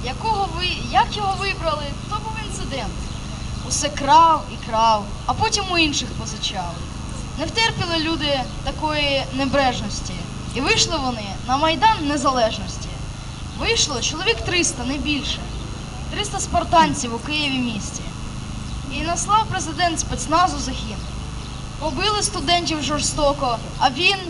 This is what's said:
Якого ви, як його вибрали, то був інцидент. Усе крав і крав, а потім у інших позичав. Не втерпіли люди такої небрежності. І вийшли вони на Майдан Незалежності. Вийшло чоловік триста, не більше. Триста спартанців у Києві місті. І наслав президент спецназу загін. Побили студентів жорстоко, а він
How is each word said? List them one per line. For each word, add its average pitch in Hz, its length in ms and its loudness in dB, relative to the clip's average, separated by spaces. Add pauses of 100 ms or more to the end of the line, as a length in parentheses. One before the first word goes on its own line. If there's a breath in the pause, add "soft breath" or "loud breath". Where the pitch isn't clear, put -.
Якого 392 520 0
ви, 339 100 0 (240)
як 440 260 2
його 392 240 0
вибрали, 320 440 -2 (260)
то 403 60 -2
був 427 160 -4 (140)
інцидент. 269 460 -4 (760)
Усе 285 200 0
крав 294 640 6
і 220 180 -8
крав, 220 340 4 (220)
а 254 80 0
потім 427 380 0
у 349 60 4
інших 294 300 2
позичав. 196 680 -4 (640)
Не 294 80 -2
втерпіли 392 520 0
люди 302 420 2 (240)
такої 285 600 0 (100)
небрежності. 254 800 0 (400)
І 247 60 -2
вийшли 370 360 2
вони 247 300 -2 (200)
на 254 100 2
Майдан 320 400 4 (100)
Незалежності. 247 840 0 (680)
Вийшло 370 420 0
чоловік 381 400 0
триста, - 440 0
не 269 140 -2
більше. 285 400 -2 (720)
Триста 381 300 -4
спартанців 320 760 4
у 233 40 -4
Києві 285 400 0
місті. 233 440 -2 (920)
І 277 80 -2
наслав 392 500 4
президент 330 500 0
спецназу 294 580 2
загін. 240 400 -4 (800)
Побили 359 440 2
студентів 320 600 2
жорстоко, 277 760 2 (200)
а 262 120 6
він 359 280 4 (120)